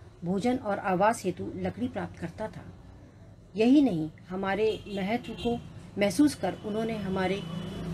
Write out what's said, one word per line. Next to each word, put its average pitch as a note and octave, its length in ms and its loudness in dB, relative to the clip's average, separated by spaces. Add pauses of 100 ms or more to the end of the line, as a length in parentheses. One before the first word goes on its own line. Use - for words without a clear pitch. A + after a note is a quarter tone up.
(240)
भोजन G3+ 340 0
और G#3 220 -4
आवास G3+ 460 2
हेतु F#3 300 -4
लकड़ी F#3+ 320 -4
प्राप्त F3+ 320 -8
करता F3+ 280 -8
था। - 180 -14 (920)
यही B3 260 8
नहीं, D#3+ 300 2 (180)
हमारे G3 580 0
महत्व G#3 460 -2
को A#3 260 -2 (380)
महसूस G3+ 380 4
कर - 180 -2
उन्होंने A3 440 -4
हमारे F#3+ 440 0 (520)